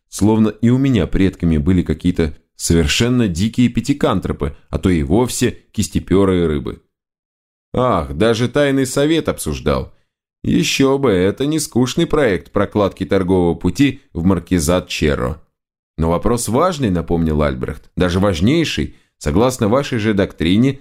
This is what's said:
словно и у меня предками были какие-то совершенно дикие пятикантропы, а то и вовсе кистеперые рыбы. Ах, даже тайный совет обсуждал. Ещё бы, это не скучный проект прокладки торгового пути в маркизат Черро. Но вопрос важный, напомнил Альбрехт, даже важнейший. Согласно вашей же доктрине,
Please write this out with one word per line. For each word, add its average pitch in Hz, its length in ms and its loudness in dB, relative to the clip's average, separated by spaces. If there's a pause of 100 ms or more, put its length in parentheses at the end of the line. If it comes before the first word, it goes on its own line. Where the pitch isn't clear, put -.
словно 110 420 2
и 117 200 0
у 123 80 4
меня 127 300 2
предками 87 500 2
были 87 240 2
какие-то 80 560 -2 (180)
совершенно 113 720 2
дикие 98 420 0
пятикантропы, 117 840 -2 (140)
а - 80 -4
то 92 120 0
и 82 120 2
вовсе 107 560 0 (140)
кистеперые 92 720 0
рыбы. 69 380 -6 (880)
Ах, 95 400 0
даже 113 340 2
тайный 135 380 0
совет 147 420 0
обсуждал. 67 680 -4 (500)
Ещё 135 540 2
бы, 139 140 2
это 95 340 0
не 156 140 -2
скучный 151 480 0
проект 123 440 0
прокладки 98 540 -2
торгового 92 480 2
пути 90 480 0 (120)
в 82 100 -4
маркизат 90 640 0
Черро. 71 540 -4 (560)
Но 82 120 0
вопрос 104 380 -2
важный, 143 420 0
напомнил 82 520 -2
Альбрехт, 69 540 -6
даже 90 240 0
важнейший. 101 760 -2 (220)
Согласно 113 500 0
вашей 127 320 -2
же 107 160 0
доктрине, 98 640 0